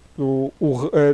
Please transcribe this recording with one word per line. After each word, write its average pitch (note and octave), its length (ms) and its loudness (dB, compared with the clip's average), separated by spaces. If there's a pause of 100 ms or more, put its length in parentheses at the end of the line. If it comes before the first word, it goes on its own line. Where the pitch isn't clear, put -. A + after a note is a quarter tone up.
(180)
o, C3+ 420 -2
o, C3+ 340 -2
é, D3 200 4